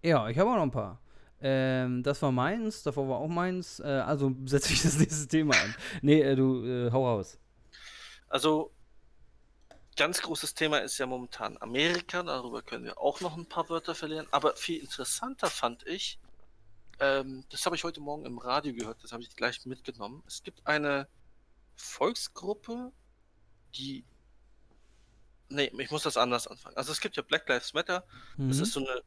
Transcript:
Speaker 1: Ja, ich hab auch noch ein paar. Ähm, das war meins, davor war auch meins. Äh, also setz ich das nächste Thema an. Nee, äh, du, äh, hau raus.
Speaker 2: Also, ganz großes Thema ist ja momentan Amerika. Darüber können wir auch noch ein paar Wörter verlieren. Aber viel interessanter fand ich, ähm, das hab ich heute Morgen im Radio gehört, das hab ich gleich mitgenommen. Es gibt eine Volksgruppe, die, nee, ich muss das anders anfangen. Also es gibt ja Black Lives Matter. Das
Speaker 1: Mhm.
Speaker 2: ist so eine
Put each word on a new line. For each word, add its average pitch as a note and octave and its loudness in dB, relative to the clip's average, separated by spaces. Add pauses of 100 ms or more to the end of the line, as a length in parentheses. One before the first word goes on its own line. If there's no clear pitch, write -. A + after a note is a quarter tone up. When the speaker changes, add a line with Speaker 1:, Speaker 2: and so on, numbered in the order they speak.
Speaker 1:
Ja, C#3+ 4
ich A#2 0
hab G3+ 6
auch B3 4
noch F3+ 4
ein B2+ 2
paar. G#2 -6 (400)
Ähm, C3 2
das C#3 0
war C#3 4
meins, G3+ 0
davor C3+ 0
war B2+ 0
auch D#3 -4
meins. F3+ -2
Äh, - -10
also C#3 2 (120)
setz C3+ 4
ich - 4
das D3 4
nächste D3+ 4
Thema D3+ 6
an. G#2+ 2 (260)
Nee, D3 8
äh, C3+ 6
du, C3 4
äh, B2 0
hau C3 4
raus. G#2+ 0 (920)
Speaker 2:
Also, D3+ 2 (1300)
ganz D#3+ 2
großes - -4
Thema D3+ 2
ist - -4
ja C3+ 0
momentan B2 -6
Amerika. E3+ 0
Darüber B2 -6
können A#2+ -10
wir - -10
auch - 0
noch E3 -4
ein E3+ -12
paar - -4
Wörter E3 -4
verlieren. D#3 -8
Aber D#3 2
viel E3 -6
interessanter G3 -4
fand - -4
ich, - -8 (800)
ähm, C3+ 0
das - -6
hab F3 2
ich E3 -4
heute D#3+ -6
Morgen D3 -8
im B2 -10
Radio B2+ -2
gehört, A2+ -8
das - -16
hab A#2 -10
ich - -18
gleich - -4
mitgenommen. B2+ -12
Es - -12
gibt - -16
eine D3 0 (680)
Volksgruppe, A#3 -6 (840)
die, C3+ -8 (1400)
nee, C#3 0
ich C3 -4
muss D3+ -2
das D3+ 0
anders B2 4
anfangen. - -16
Also C#3+ -2
es - -2
gibt - -4
ja C#3+ -2
Black - 0
Lives B2 0
Matter. F3+ -2 (320)
Das C3+ 2
Speaker 1:
Mhm. D#3+ 2
Speaker 2:
ist A3+ 0
so C#3 -2
eine B2+ -2